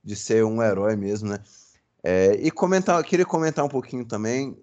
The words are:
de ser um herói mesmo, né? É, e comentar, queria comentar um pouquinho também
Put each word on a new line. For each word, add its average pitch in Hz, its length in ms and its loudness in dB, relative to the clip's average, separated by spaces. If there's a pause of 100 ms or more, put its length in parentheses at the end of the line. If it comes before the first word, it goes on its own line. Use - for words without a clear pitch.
de 104 120 -10
ser 110 280 2
um 110 180 0
herói 104 360 0
mesmo, 104 320 -4
né? 101 100 -6 (640)
É, 95 320 4
e 156 160 0
comentar, 185 540 2
queria 180 200 2
comentar 160 380 0
um 143 60 -2
pouquinho 127 340 -6
também 117 600 -4